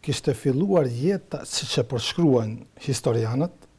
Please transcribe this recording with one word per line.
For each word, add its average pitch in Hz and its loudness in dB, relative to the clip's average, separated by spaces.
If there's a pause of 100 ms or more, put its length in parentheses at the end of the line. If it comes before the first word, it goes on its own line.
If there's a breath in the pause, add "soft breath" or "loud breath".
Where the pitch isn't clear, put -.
kishte 143 0
filluar 156 2
jeta, 139 -4
siç - -4
e 123 2
përshkruajnë 120 0
historianët 120 -2 (220)